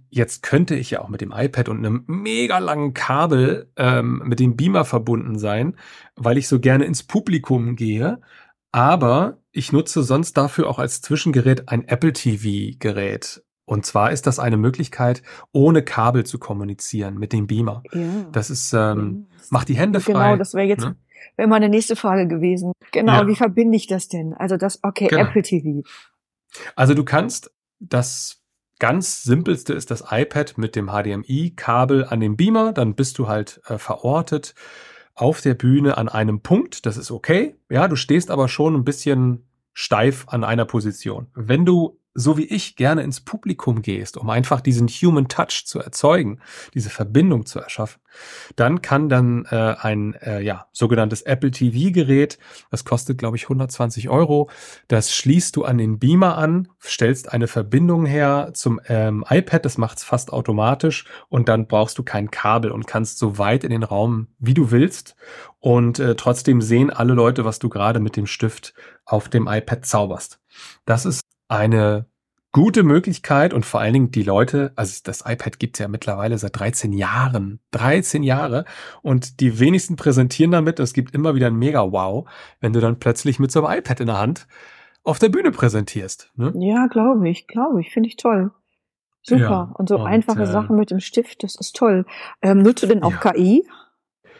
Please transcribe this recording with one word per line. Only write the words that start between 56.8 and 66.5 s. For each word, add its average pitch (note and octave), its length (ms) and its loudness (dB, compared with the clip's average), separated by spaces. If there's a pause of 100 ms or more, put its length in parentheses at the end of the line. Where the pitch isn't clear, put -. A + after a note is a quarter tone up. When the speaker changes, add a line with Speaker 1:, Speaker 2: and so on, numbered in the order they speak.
Speaker 1:
stellst B2+ 500 -2
eine A#2 140 0
Verbindung D3+ 600 2
her C#3+ 480 0
zum, A#2 340 -2
ähm, A2 420 0
iPad, - 340 2
das - 140 -4
macht's A2+ 240 -4
fast - 300 -4
automatisch A#2+ 720 -2 (240)
und B2 200 0
dann A2+ 200 2
brauchst G#2+ 280 0
du B2 60 -8
kein G#2 300 -4
Kabel A2+ 400 0
und A2 160 -8
kannst A2 300 -4
so G#2 200 -2
weit A2 240 0
in C3+ 80 -4
den A2+ 140 -2
Raum, A2 420 -2 (140)
wie B2+ 140 2
du B2 180 2
willst C#3 420 2 (460)
und, A#2+ 400 2
äh, A#2+ 160 2
trotzdem B2 440 2